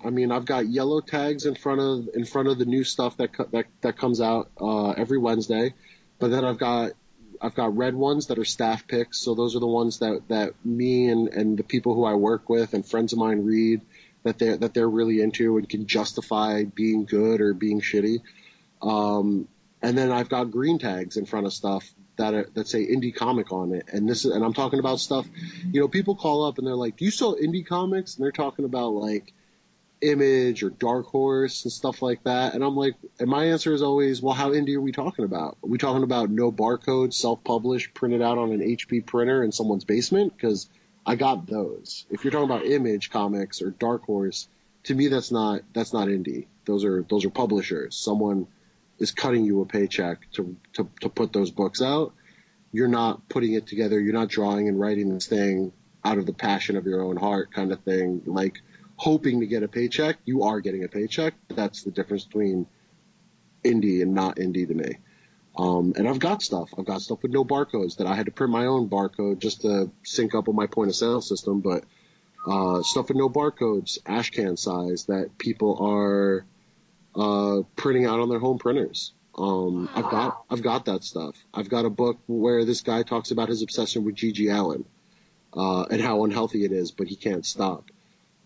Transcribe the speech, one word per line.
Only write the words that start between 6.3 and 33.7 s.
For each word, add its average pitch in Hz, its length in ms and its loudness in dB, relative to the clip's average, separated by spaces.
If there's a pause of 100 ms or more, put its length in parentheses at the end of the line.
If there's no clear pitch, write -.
then 127 120 2
I've 123 140 0
got, 120 340 0 (480)
I've 113 140 -6
got 113 220 0
red 127 180 2
ones 143 340 0
that 117 120 -2
are 110 40 0
staff 113 440 -2
picks. 120 300 -2
So 117 180 -2
those 120 180 0
are 120 60 -2
the 120 80 2
ones 117 320 2
that, 110 260 0
that 107 280 0 (100)
me 123 440 2
and, 113 200 4
and 107 280 0
the 104 60 -2
people 120 320 0
who 117 100 2
I 110 100 2
work 104 340 2
with 117 260 2
and 101 100 0
friends 113 280 0
of 113 80 0
mine 107 240 2
read 110 380 4 (420)
that 113 160 0
they're, 113 160 2
that 110 180 -2
they're 117 160 2
really 110 300 2
into 110 360 2
and 104 120 0
can 107 180 -4
justify 107 800 0
being 107 400 0
good 107 360 4
or 104 140 4
being 104 260 0
shitty. 107 420 0 (600)
Um, 104 640 2 (360)
and 120 140 2
then 131 140 4
I've 123 180 0
got 123 220 -2
green 143 300 0
tags 92 360 -4
in 101 100 -4
front 104 200 -2
of 95 60 -4
stuff 98 360 -4 (280)
that 107 180 0
are, 104 200 -2
that 107 140 -4
say 107 180 0
indie 123 280 0
comic 117 380 0
on 92 220 -2
it. 87 180 -6
And 104 160 0
this 120 160 0
is, 123 80 2
and 110 120 0
I'm 113 100 0
talking 135 240 0
about 131 220 0
stuff, 135 260 -2 (460)
you 139 80 4
know, 139 80 4
people 196 260 0
call 151 300 0
up 147 140 -2
and 127 80 -4
they're 127 100 -2
like, 120 200 -4
"Do 160 80 -4
you 202 60 2
sell 214 260 0
indie 165 300 -2
comics?" 185 500 -2
And 131 80 -2
they're 139 80 0
talking 143 320 -4
about, 123 280 -2
like, 104 400 -4 (680)
Image 135 600 4
or 98 60 0
Dark 120 380 -2
Horse 135 580 0
and 120 80 -6
stuff - 300 -4
like 123 220 -2
that. 127 280 0
And 123 100 -2
I'm 139 140 0
like, 139 180 0 (240)
and 123 100 0
my 143 180 2
answer 160 260 2